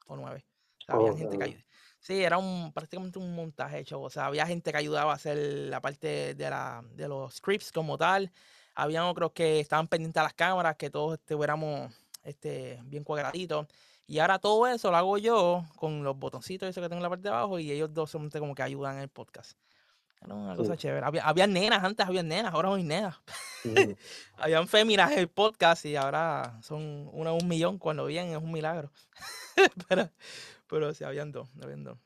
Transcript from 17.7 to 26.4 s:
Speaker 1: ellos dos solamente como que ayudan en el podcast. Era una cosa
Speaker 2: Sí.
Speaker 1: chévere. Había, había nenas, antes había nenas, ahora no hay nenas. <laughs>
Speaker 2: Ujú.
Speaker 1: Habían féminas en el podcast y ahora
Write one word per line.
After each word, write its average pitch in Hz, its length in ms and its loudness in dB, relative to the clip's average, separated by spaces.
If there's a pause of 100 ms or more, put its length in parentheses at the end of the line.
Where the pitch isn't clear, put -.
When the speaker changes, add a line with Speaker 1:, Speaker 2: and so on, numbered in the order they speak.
Speaker 1:
ellos 151 240 -2
dos 156 160 -2
solamente 151 300 -8
como 143 160 -6
que 135 60 -4
ayudan 135 340 -6
en 139 60 -10
el 139 60 -10
podcast. - 480 -18 (640)
Era - 140 -14
una - 220 -8
cosa - 160 0
Speaker 2:
Sí. - 60 -6
Speaker 1:
chévere. 139 280 -4
Había, 147 220 -2
había 175 180 6
nenas, 196 380 2
antes 202 200 0
había 185 200 -2
nenas, 180 280 -2
ahora 170 180 2
no 196 40 2
hay 190 80 0
nenas. 170 320 -2 (500)
<laughs> 107 300 6
Speaker 2:
Ujú. - 20 -16 (420)
Speaker 1:
Habían 160 280 2
féminas 208 460 8
en 202 80 4
el 175 80 4
podcast 190 560 6
y 147 100 -4
ahora 139 680 0